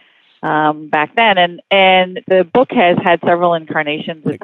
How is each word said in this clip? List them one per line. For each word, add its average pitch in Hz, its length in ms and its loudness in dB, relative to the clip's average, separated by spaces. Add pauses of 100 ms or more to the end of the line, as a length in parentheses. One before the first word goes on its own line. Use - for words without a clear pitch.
(440)
um, 151 460 -2
back 151 260 -4
then. 220 220 2
And, 175 240 -2 (100)
and 185 560 2
the 185 160 4
book 247 280 0
has 180 320 2
had 175 220 2
several 175 280 2
incarnations. 156 720 -6
It's, 147 180 -6